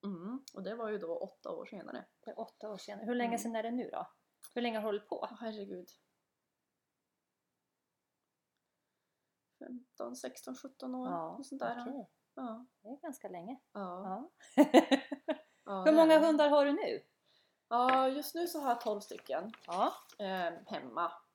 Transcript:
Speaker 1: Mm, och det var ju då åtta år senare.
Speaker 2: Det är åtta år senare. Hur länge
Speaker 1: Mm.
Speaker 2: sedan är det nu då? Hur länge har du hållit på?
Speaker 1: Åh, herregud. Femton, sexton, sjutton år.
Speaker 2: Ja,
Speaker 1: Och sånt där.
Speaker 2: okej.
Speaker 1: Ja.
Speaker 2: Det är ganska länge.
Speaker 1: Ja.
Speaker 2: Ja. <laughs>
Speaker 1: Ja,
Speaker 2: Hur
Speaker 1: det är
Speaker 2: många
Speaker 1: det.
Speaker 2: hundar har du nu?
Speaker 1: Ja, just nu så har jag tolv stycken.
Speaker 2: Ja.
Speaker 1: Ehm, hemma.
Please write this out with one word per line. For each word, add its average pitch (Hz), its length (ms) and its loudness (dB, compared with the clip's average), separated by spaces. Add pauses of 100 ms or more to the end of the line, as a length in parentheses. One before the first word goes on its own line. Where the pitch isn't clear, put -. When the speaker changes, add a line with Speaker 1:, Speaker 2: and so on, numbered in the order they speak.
Speaker 1:
Mm, 202 380 -8 (120)
och 196 80 -10
det 196 120 -8
var 226 140 -6
ju 214 100 -4
då 165 200 -6
åtta - 320 -8
år - 160 -8
senare. - 380 -14 (200)
Speaker 2:
Det 220 60 -12
är 208 100 -12
åtta 214 300 -10
år 202 60 -8
senare. 208 300 -12
Hur 247 80 -2
länge 240 140 0
Speaker 1:
Mm. 233 100 -2
Speaker 2:
sedan 226 180 -4
är 220 60 -2
det 226 80 -2
nu 240 220 -4
då? - 140 -6 (480)
Hur 240 80 -2
länge 233 160 -2
har 208 40 -4
du 220 60 -2
hållit 208 200 -4
på? - 140 -6
Speaker 1:
Åh, 220 180 -10
herregud. 196 480 -10 (3750)
Femton, 247 580 -12
sexton, 254 400 -12
sjutton 262 380 -12
år. 254 140 -6
Speaker 2:
Ja, 170 200 -4 (100)
Speaker 1:
Och 269 80 -12
sånt 269 140 -10
där. 240 280 -4
Speaker 2:
okej. 262 220 -10 (240)
Speaker 1:
Ja. 247 320 -10 (160)
Speaker 2:
Det 202 60 -20
är 269 140 -12
ganska 285 260 -12
länge. 185 320 -12 (120)
Speaker 1:
Ja. 196 580 -8 (260)
Speaker 2:
Ja. 285 80 12
<laughs> - 60 4 (960)
Speaker 1:
Ja, 196 120 -6
Speaker 2:
Hur 185 60 -4
Speaker 1:
det 311 60 8
är 311 40 8
Speaker 2:
många 320 260 10
Speaker 1:
det. 320 60 6
Speaker 2:
hundar 302 220 6
har 285 160 8
du 285 80 4
nu? - 300 -2 (680)
Speaker 1:
Ja, 262 400 4
just 285 260 -4
nu 339 120 -2
så 339 140 -4
har 269 80 0
jag 240 120 2
tolv 208 200 -2
stycken. 180 520 -8 (140)
Speaker 2:
Ja. 185 260 0 (260)
Speaker 1:
Ehm, 185 360 -4 (120)
hemma. 151 460 -4 (220)